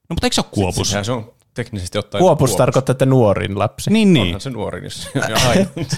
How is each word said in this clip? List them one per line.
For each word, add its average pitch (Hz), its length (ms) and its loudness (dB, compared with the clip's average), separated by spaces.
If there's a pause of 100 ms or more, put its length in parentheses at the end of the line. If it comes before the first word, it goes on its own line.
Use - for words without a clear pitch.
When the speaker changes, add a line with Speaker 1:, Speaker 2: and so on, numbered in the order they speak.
Speaker 1:
mutta 170 180 -2
eikö 240 80 -2
se - 60 2
ole - 100 -4
kuopus? - 400 0
Speaker 2:
Sehän 101 140 -2
se 120 80 -4
on 113 220 -8 (200)
teknisesti 101 440 -8
ottaen 101 240 -4
Speaker 3:
Kuopus 165 160 4 (120)
Speaker 2:
kuopus. - 60 0
Speaker 3:
tarkoittaa, 131 360 2
että 131 140 0
nuorin 98 520 2
lapsi. - 320 -4
Speaker 1:
Niin, 208 220 4
niin. 110 140 4
Speaker 2:
Onhan 92 140 -4
se 135 100 -10
nuorin, 95 340 -8
jos - 240 -12 (140)
<laughs> 110 260 0
aina. 185 180 4 (320)